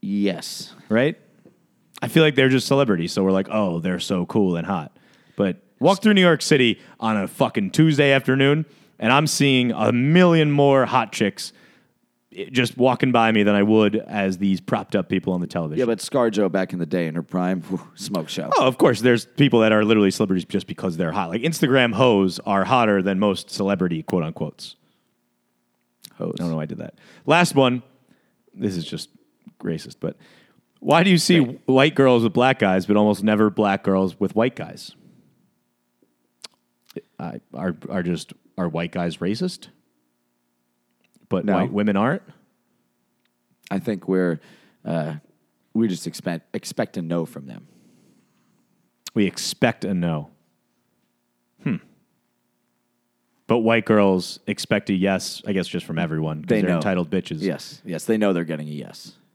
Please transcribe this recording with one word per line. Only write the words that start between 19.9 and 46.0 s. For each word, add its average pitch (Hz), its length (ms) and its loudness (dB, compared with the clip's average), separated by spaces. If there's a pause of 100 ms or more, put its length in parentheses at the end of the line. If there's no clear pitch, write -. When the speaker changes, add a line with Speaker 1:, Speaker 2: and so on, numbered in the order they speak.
Speaker 2:
celebrities 95 340 -2
just - 220 -6
because 85 300 -6
they're 85 160 -2
hot. 90 160 -4
Like, 104 120 -6
Instagram 127 540 2
hoes 98 500 4
are 98 200 0
hotter 107 360 2
than 95 160 0
most 98 320 0
celebrity 90 540 -2
quote-unquotes. - 720 -6 (1400)
Speaker 1:
Hoes. - 200 -6
Speaker 2:
I - 40 -6
don't 85 80 -4
know 80 60 -4
why 78 60 -6
I 78 40 -10
did - 100 -12
that. - 160 -12 (320)
Last 170 300 4
one. 127 260 2 (720)
This 98 240 -6
is 80 80 -6
just - 240 -12 (540)
racist, 78 360 -10
but - 160 -8 (640)
why 156 220 2
do 190 80 4
you 180 80 6
see 170 220 4
Speaker 1:
Right. 127 260 0
Speaker 2:
white 135 300 4
girls 127 280 6
with 113 100 0
black 127 260 2
guys, 95 260 2
but 104 120 2
almost 104 260 2
never 107 260 4
black 98 340 0
girls 95 360 0
with 98 160 -2
white 117 200 0
guys? - 400 -16 (2250)
I, - 220 -12 (120)
are, 87 220 -6 (140)
are 92 140 -6
just, 85 300 -6 (260)
are 87 100 -2
white 82 220 -6
guys 87 260 -6
racist? 113 520 -6 (1600)
But 92 140 -2
Speaker 1:
No. 101 120 0
Speaker 2:
white 90 180 0
women 104 240 0
aren't? 127 240 0 (1500)
Speaker 1:
I 98 100 -2
think 92 280 -6
we're, 90 320 0 (460)
uh, 80 300 -6 (580)
we 113 160 0
just 87 180 -6